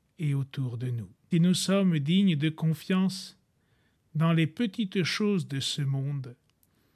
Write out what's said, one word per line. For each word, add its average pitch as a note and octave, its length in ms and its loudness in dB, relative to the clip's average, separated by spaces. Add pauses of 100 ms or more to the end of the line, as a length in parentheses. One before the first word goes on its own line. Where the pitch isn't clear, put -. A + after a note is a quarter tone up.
(180)
et D3 160 -2
autour C3+ 420 -6
de B2+ 140 -6
nous. A2 180 -8 (240)
Si E3+ 80 4
nous F3 140 6
sommes F#3 440 2
dignes F3 380 4
de D#3 140 0
confiance F#3 880 -2 (760)
dans E3 180 2
les D#3+ 140 4
petites G3 560 -4
choses F#3+ 460 0
de C3+ 120 -6
ce - 220 -4
monde, C3+ 540 -4 (600)